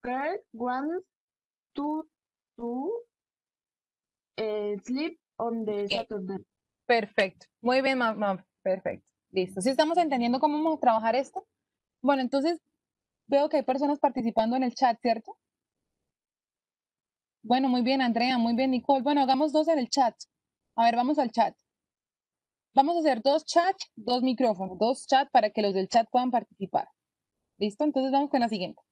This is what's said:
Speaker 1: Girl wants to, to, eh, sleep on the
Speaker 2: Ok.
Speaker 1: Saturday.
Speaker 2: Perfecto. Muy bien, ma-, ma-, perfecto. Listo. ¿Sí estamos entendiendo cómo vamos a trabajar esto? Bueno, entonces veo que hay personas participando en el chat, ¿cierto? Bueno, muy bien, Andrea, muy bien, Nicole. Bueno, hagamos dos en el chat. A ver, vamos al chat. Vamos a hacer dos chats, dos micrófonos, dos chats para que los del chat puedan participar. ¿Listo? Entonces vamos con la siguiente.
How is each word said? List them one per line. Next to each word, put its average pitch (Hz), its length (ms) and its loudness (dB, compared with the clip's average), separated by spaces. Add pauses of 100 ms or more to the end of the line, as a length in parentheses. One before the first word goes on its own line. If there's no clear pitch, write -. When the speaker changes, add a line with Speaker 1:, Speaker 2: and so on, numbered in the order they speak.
Speaker 1:
Girl 277 360 -6 (140)
wants 262 520 -6 (680)
to, 302 340 -6 (500)
to, 240 320 -6 (1500)
eh, 208 460 -4
sleep 285 360 -6 (180)
on 226 280 -4
the 202 200 -4
Speaker 2:
Ok. 202 60 -6
Speaker 1:
Saturday. 190 540 -6 (400)
Speaker 2:
Perfecto. 208 600 -2 (160)
Muy 254 200 2
bien, 269 160 0
ma-, 233 160 0
ma-, 196 320 -4 (180)
perfecto. 190 420 -4 (260)
Listo. 185 300 -4
¿Sí 220 80 0
estamos 311 280 2
entendiendo 262 420 0
cómo 294 180 0
vamos 311 200 0
a - 20 -12
trabajar 226 360 2
esto? 277 300 -4 (560)
Bueno, 269 200 2
entonces 277 400 -2 (640)
veo 285 220 2
que 311 80 0
hay 269 60 0
personas 285 360 -2
participando 233 560 0
en 262 80 0
el 247 100 -2
chat, 240 280 2
¿cierto? 226 360 -2 (2000)
Bueno, 254 240 2
muy 247 140 2
bien, 262 200 2
Andrea, 247 360 0
muy 233 180 2
bien, 262 160 2
Nicole. 254 300 0
Bueno, 285 200 2
hagamos 262 300 2
dos 302 160 2
en 320 120 2
el 240 100 -4
chat. 247 260 0 (600)
A 233 100 2
ver, 233 100 4
vamos 254 240 0
al 240 120 0
chat. 208 240 0 (1160)
Vamos 285 220 4
a 339 40 2
hacer 269 220 2
dos 285 240 2
chats, 359 500 0
dos 247 260 -2
micrófonos, 214 560 0
dos 233 300 0
chats 277 240 2
para 214 180 4
que - 120 -4
los 202 120 0
del 190 160 -2
chat 226 220 2
puedan 254 200 0
participar. - 560 -4 (720)
¿Listo? 208 260 -4
Entonces 269 280 0
vamos 285 180 0
con 277 120 0
la 233 80 0
siguiente. 185 320 -8 (100)